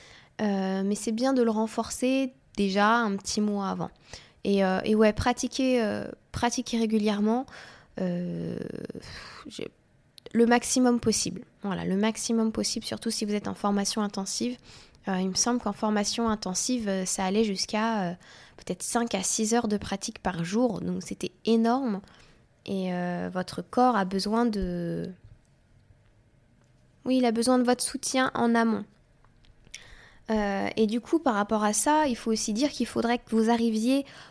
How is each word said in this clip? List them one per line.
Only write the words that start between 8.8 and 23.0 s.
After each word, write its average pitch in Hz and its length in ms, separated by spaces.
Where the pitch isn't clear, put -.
j'ai, - 200
le 233 140
maximum 240 540
possible. 214 420
Voilà, 175 200
le 180 120
maximum 220 560
possible, 220 340
surtout - 240
si - 140
vous 208 100
êtes 208 140
en 196 60
formation 202 480
intensive. 202 540
Euh, 190 120
il 190 80
me 185 60
semble 240 260
qu'en 208 120
formation 214 560
intensive, 214 600
euh, 190 160
ça 190 200
allait 196 180
jusqu'à, 214 600
euh, 175 100
peut-être - 260
cinq 233 320
à 190 80
six 220 280
heures 233 140
de 208 100
pratique - 440
par 170 240
jour. 214 360
Donc, 180 220
c'était - 300
énorme. 226 560
Et, 185 260
euh, 180 400